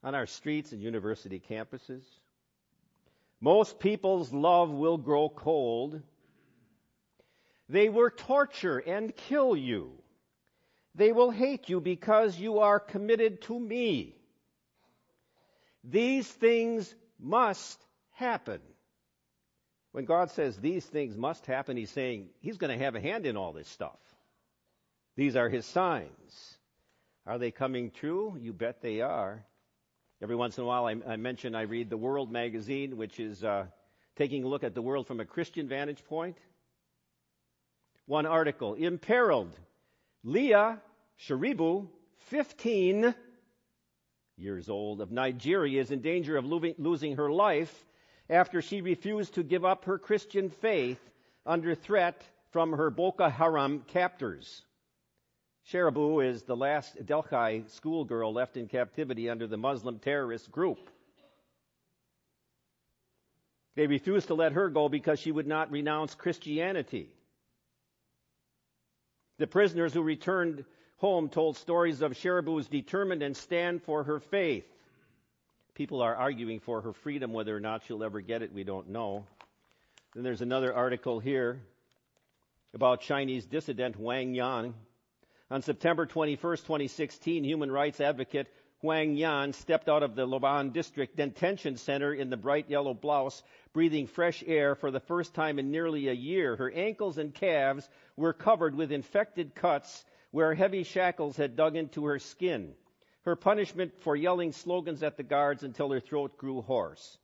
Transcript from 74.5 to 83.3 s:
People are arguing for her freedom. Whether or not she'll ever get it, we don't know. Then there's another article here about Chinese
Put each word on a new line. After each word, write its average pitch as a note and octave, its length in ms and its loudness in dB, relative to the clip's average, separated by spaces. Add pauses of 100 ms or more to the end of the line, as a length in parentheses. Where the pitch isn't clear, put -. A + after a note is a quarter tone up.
People C#3 260 -4
are A#2 160 2
arguing A#2 440 -2
for A#2 200 -4
her A2 140 -8
freedom. C3+ 400 -6
Whether A2 200 -4
or G#2 60 -6
not A2 220 -4
she'll A2 220 -8
ever G#2 180 -6
get F#2 180 -4
it, G2+ 140 -10
we G2 100 -8
don't F#2+ 240 -8
know. G#2 380 -6 (880)
Then A#2+ 100 -10
there's A#2+ 160 -4
another B2+ 340 0
article B2 460 0
here B2+ 400 -2 (1120)
about B2 300 2
Chinese C3+ 420 -4